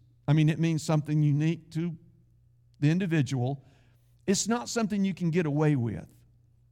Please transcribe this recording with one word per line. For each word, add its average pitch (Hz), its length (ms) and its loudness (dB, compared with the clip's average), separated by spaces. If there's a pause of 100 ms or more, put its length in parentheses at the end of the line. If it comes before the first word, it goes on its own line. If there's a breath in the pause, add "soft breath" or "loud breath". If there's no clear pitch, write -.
(280)
I 143 60 4
mean, 156 160 4
it 160 100 -2
means 160 240 0
something 151 400 0
unique 151 480 0
to 165 260 -6 (840)
the 143 120 2
individual. 143 720 0 (640 soft breath)
It's 196 200 0
not 233 200 -2
something 208 380 -2
you 190 80 0
can 170 180 -2
get 170 140 0
away 151 320 2
with. 110 280 -4 (680)